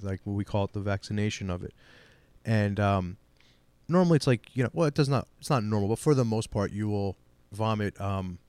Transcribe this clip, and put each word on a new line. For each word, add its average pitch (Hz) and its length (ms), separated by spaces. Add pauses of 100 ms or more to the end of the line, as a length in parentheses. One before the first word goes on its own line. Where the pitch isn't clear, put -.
like, 95 220
what 101 100
we 101 100
call 98 220
it, - 80
the 104 60
vaccination 104 680
of 90 140
it. - 100 (720)
And, 104 340
um, 98 380 (720)
normally 175 280
it's - 100
like, - 280
you 127 100
know, 113 100
well, 165 120
it 147 60
does 139 160
not, 139 200 (120)
it's - 80
not 127 160
normal, 104 240
but 110 100
for 151 160
the 131 120
most 110 240
part, 101 220
you 107 180
will 101 260 (360)
vomit, 107 460
um, 95 400 (100)